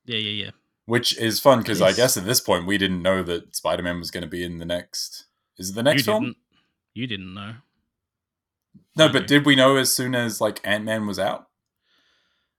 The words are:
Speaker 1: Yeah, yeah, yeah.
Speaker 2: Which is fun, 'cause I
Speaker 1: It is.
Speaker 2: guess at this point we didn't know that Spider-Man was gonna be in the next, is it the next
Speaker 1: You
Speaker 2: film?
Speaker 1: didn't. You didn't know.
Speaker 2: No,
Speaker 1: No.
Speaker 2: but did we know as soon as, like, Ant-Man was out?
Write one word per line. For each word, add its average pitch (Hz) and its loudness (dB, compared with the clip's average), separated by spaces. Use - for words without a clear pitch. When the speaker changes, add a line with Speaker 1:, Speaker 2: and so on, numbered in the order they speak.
Speaker 1:
Yeah, 120 -8
yeah, 104 -6
yeah. 104 -14
Speaker 2:
Which 120 0
is 113 -2
fun, 127 6
'cause 98 -2
I 95 6
Speaker 1:
It - 6
is. 101 2
Speaker 2:
guess 123 4
at 95 -4
this 120 0
point 90 0
we 98 2
didn't 92 0
know 95 2
that 85 -6
Spider-Man 87 -4
was 85 -10
gonna 87 -8
be 87 -8
in 87 -8
the 85 -12
next, - -8
is 92 -10
it 95 -10
the 110 -6
next 139 2
Speaker 1:
You 107 2
Speaker 2:
film? 107 0
Speaker 1:
didn't. 120 -10
You 120 -10
didn't 95 -10
know. 104 -12
Speaker 2:
No, 160 6
Speaker 1:
No. 131 -2
Speaker 2:
but 127 2
did 143 6
we 143 4
know 135 6
as 127 2
soon 127 -2
as, 117 -2
like, 107 -2
Ant-Man 107 -2
was 98 -4
out? 98 -4